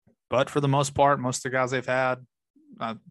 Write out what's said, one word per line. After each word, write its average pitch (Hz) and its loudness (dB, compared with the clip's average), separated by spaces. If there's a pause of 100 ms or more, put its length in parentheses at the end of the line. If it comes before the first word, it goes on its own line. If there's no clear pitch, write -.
(280)
but 127 0
for 147 -2
the 143 2
most 139 0
part, 143 4
most 127 -4
of - -12
the 131 -4
guys 127 0
they've 127 -4
had, 127 0 (640)
uh, 113 -6 (140)